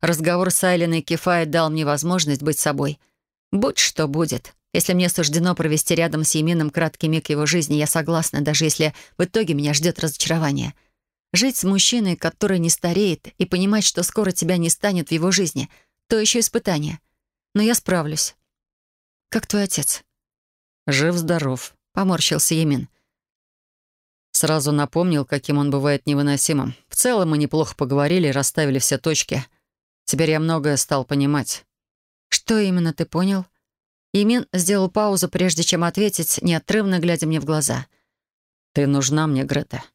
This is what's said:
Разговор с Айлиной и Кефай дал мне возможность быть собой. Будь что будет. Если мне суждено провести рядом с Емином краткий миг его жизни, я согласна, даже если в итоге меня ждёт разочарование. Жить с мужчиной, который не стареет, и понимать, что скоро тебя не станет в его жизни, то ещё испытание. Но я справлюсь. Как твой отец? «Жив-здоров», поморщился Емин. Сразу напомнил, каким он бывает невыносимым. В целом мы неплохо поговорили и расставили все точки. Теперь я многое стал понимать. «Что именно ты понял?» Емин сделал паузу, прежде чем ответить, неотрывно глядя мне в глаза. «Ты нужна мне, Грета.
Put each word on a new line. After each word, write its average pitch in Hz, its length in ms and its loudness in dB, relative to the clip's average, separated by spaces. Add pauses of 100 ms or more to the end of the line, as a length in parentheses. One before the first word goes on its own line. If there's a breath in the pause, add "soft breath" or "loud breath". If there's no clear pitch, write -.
Разговор 170 480 0
с - 140 0
Айлиной 170 360 2
и - 20 -8
Кефай 170 440 0
дал 160 240 0
мне 156 160 -2
возможность 147 560 0
быть 147 160 -2
собой. 143 400 -2 (540)
Будь 214 260 0
что - 300 0
будет. 156 480 -4 (160)
Если - 220 0
мне 180 160 4
суждено 170 440 0
провести 156 420 0
рядом 160 280 0
с - 120 0
Емином 156 340 2
краткий 160 400 -2
миг 156 200 -2
его 147 160 0
жизни, 147 300 0
я 151 120 0
согласна, 160 540 -2
даже 151 220 0
если 156 300 0 (240 loud breath)
в 180 80 0
итоге 180 280 0
меня 147 200 0
ждёт 160 260 0
разочарование. 147 760 -2 (600)
Жить 247 240 0
с - 80 -2
мужчиной, 196 500 2
который 190 440 -2
не 165 100 0
стареет, 175 580 0 (100)
и - 80 0
понимать, 196 380 0
что - 180 -2
скоро 190 300 -2
тебя 175 240 0
не 170 140 0
станет 180 400 -2
в - 20 0
его 165 200 0
жизни, 175 380 -2 (380 soft breath)
то 226 100 2
ещё 220 220 0
испытание. 160 600 -2 (540)
Но 202 80 2
я 226 140 2
справлюсь. 156 600 -2 (960)
Как - 160 -2
твой 208 180 -2
отец? - 400 -4 (840)
«Жив-здоров», 156 880 -2 (160)
поморщился 170 640 0
Емин. 143 320 0 (1500)
Сразу 151 380 0
напомнил, 151 500 2
каким 143 340 -2
он 143 140 2
бывает 143 340 0
невыносимым. 143 720 0 (140)
В - 80 -10
целом 220 320 2
мы 156 80 2
неплохо 151 360 0
поговорили 143 540 0
и 139 40 0
расставили 139 480 0
все 131 180 0
точки. 139 480 -2 (580)
Теперь 156 280 0
я 156 100 2
многое 156 340 0
стал 135 300 -2
понимать. 139 600 0 (640)
«Что - 320 0
именно 180 340 2
ты 165 120 -4
понял?» 185 400 -2 (640)
Емин 214 400 2
сделал 185 380 2
паузу, 202 400 0
прежде 175 340 0
чем 170 220 0
ответить, 190 560 -2
неотрывно 185 580 0
глядя 165 280 0
мне 160 120 0
в 139 60 -8
глаза. 143 420 -2 (840)
«Ты 143 140 2
нужна 143 380 2
мне, 135 200 0
Грета. - 380 -6 (120)